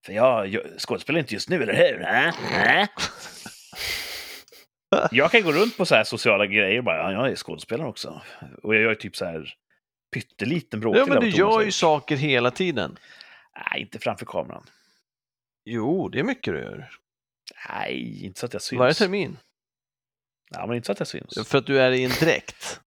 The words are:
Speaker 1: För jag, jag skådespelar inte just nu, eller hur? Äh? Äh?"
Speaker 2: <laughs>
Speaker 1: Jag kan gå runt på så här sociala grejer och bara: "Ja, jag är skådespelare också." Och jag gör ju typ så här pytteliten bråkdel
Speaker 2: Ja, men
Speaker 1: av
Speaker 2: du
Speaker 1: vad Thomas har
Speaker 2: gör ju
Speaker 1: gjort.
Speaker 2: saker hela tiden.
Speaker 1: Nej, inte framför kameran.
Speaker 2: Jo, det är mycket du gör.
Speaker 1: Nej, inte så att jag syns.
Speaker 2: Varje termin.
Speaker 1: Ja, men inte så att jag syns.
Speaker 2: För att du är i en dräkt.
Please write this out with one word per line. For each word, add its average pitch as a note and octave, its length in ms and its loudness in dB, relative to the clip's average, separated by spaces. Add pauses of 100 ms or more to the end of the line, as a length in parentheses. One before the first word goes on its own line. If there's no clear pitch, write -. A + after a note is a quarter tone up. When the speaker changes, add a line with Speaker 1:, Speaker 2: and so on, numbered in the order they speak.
Speaker 1:
För F#2+ 80 -12
jag, A2+ 340 4
jag G2 160 -4 (140)
skådespelar - 420 -2
inte A#2+ 140 -4
just F#2+ 160 -8
nu, E3 140 0
eller G#2 100 0
hur? E3 280 4
Äh? C3+ 800 2
Äh?" G#3 60 2 (2000)
Speaker 2:
<laughs> - 200 2
Speaker 1:
Jag C3+ 200 4
kan A3+ 120 8
gå E3 80 2
runt G3+ 260 2
på F#3 80 0
så C3+ 100 4
här A2 80 6
sociala G#2 420 2
grejer G2+ 320 2
och B2+ 60 -2
bara: F2+ 140 0
"Ja, F2 140 -2
jag A#2 200 0
är F2 40 -4
skådespelare A2 520 -8
också." - 340 -12 (420)
Och G#2+ 120 2
jag G#2+ 60 6
gör A2+ 80 4
ju A2 60 0
typ G2 200 -12
så G2 100 -4
här E2 280 -8 (600)
pytteliten B2 680 -4
bråkdel A2+ 220 4
Speaker 2:
Ja, C#4 60 4
men C#4 100 4
Speaker 1:
av B3 60 4
Speaker 2:
du A3+ 60 2
Speaker 1:
vad E3+ 80 0
Thomas F#3 100 6
har A3 60 4
Speaker 2:
gör A3 80 4
ju G#3+ 60 2
Speaker 1:
gjort. G3 60 -2
Speaker 2:
saker D3+ 420 2
hela C3 360 2
tiden. B2 460 -2 (760)
Speaker 1:
Nej, - 100 -2
inte G#2 180 -12
framför A2 260 -4
kameran. - 380 -8 (1000)
Speaker 2:
Jo, A#2+ 440 -2
det A#2 100 -4
är D3+ 40 0
mycket G#3+ 300 -4
du D2 60 -4
gör. G1+ 300 -12 (800)
Speaker 1:
Nej, F2+ 560 -8
inte G2 140 -12
så B2 60 -6
att A#2 80 -8
jag - 80 -8
syns. B2 180 -6
Speaker 2:
Varje B2+ 140 4
termin. F#3 440 -2 (1120)
Speaker 1:
Ja, - 160 -10
men A#2+ 80 -2
inte A#2+ 100 -6
så G3 60 -4
att G3+ 80 -4
jag D#3+ 80 -4
syns. - 420 -10
Speaker 2:
För C#3+ 80 2
att A#2+ 80 0
du C#3 160 2
är B2+ 100 6
i B2+ 120 2
en B2+ 160 0
dräkt. - 680 -2